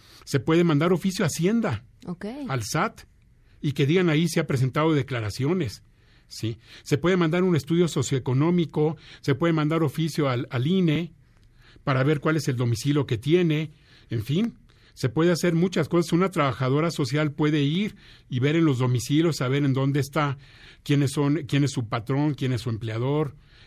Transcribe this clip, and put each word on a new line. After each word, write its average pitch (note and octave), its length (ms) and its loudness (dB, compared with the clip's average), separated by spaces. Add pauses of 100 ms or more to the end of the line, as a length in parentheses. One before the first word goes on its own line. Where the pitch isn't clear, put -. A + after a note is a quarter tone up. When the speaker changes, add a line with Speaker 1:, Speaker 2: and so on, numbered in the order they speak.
(260)
Speaker 1:
Se C3+ 140 -2
puede E3 240 4
mandar E3 300 4
oficio F#3 320 0
a - 20 0
Hacienda, F#3 580 0 (200)
Speaker 2:
Ok. F3+ 200 -10 (240)
Speaker 1:
al C3 120 -4
sat, F3 400 -4 (600)
y C#3+ 100 0
que C#3 160 0
digan F3 220 4
ahí D#3+ 180 2
si E3 120 -2
ha D3+ 60 -2
presentado D3 480 0
declaraciones, C3 880 -2 (460)
¿sí? - 320 -8 (240)
Se D3 160 0
puede F#3 180 2
mandar F3 240 2
un F#3 140 2
estudio E3+ 320 2
socioeconómico, D3+ 1080 0 (260)
se C#3+ 120 0
puede E3 200 0
mandar D#3 280 0
oficio D3+ 480 0
al, B2 220 -2
al B2+ 160 -2
ine E3+ 460 0 (720)
para C3 200 0
ver D3+ 160 2
cuál D#3+ 180 0
es C#3+ 100 -4
el B2+ 100 -2
domicilio B2+ 500 0
que A#2 100 -2
tiene, D#3 540 2 (400)
en A2+ 120 -4
fin. G3+ 340 -2 (360)
Se - 160 -4
puede E3 220 2
hacer E3+ 240 0
muchas F3 340 0
cosas. E3+ 220 0
Una F3+ 180 2
trabajadora C#3+ 640 0
social D3+ 400 -2
puede D3+ 320 0
ir F3 320 -2 (340)
y B2+ 100 -4
ver C#3+ 160 2
en E3+ 100 4
los C#3 140 2
domicilios, C#3 580 0
saber C#3 280 0
en C#3 80 2
dónde C3+ 280 0
está, C#3+ 360 -2 (460)
quiénes C#3 300 2
son, D3 340 0
quién C#3+ 160 2
es C#3 80 0
su A#2 160 -4
patrón, C3+ 480 -2
quién C3 180 -2
es A2+ 80 -4
su B2 80 -6
empleador, A#2+ 640 -4 (320)